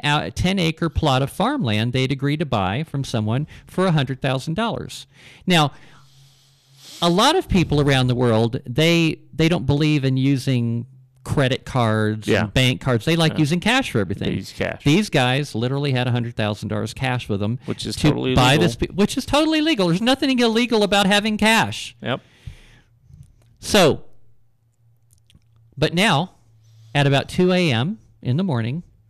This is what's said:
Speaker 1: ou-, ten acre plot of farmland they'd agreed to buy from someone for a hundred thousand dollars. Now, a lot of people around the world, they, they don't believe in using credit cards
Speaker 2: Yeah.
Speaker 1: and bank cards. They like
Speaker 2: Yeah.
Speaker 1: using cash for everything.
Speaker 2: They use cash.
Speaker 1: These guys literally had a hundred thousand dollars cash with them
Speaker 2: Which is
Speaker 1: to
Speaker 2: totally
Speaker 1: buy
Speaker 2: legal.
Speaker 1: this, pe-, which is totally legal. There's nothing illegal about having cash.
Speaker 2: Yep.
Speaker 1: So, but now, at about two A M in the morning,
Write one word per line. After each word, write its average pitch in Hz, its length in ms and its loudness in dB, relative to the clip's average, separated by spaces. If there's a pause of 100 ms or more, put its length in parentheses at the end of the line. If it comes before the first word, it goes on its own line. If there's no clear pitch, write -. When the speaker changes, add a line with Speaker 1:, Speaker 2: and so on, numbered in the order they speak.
Speaker 1:
ou-, 147 260 -2
ten 190 280 -2
acre 165 300 -2
plot 135 320 0
of 131 100 -2
farmland 127 640 -2
they'd 131 180 0
agreed 143 280 -2
to 170 60 -2
buy 113 380 -2
from 139 200 -6
someone 117 440 -2 (200)
for 185 200 -2
a 180 40 2
hundred 135 300 -2
thousand 135 320 -4
dollars. 214 520 -6 (400)
Now, 160 260 2 (1300)
a 175 80 2
lot 226 260 4
of 370 120 -2
people 151 340 2
around 135 260 4
the 123 80 0
world, 117 520 2
they, 160 540 2 (120)
they 160 160 2
don't 170 160 -2
believe 147 380 2
in 131 140 2
using 127 680 0 (380)
credit 127 400 0
cards 110 640 0
Speaker 2:
Yeah. 107 180 2
Speaker 1:
and 101 80 -10
bank 127 280 2
cards. 120 240 0
They 165 100 2
like 160 180 2
Speaker 2:
Yeah. - 60 -4
Speaker 1:
using 156 200 0
cash 247 320 0
for 117 80 0
everything. 98 320 -4
Speaker 2:
They - 40 -4
use 98 160 -8
cash. 87 320 -6
Speaker 1:
These 180 260 2
guys 135 440 0
literally 139 380 -2
had 123 160 0
a 120 40 -2
hundred 120 240 -4
thousand 104 340 -4
dollars 107 240 -6
cash 123 360 -6
with 101 100 -2
them 107 260 -4
Speaker 2:
Which - 200 -8
is 107 120 -6
Speaker 1:
to - 40 -4
Speaker 2:
totally 127 340 0
Speaker 1:
buy 127 180 4
Speaker 2:
legal. 160 140 2
Speaker 1:
this, - 80 -2
pe-, - 120 -6
which 190 300 -2
is 262 80 -6
totally 311 360 2
legal. 269 280 0
There's 175 120 0
nothing 262 380 0
illegal 226 420 2
about 202 240 2
having 208 320 2
cash. 208 640 0
Speaker 2:
Yep. 123 200 -4 (1400)
Speaker 1:
So, 170 460 2 (1700)
but 156 160 0
now, 180 380 2 (640)
at 143 120 4
about 139 220 2
two 180 240 2
A 180 180 2
M 143 280 -2 (220)
in 123 160 -2
the 185 60 0
morning, 131 400 -2 (260)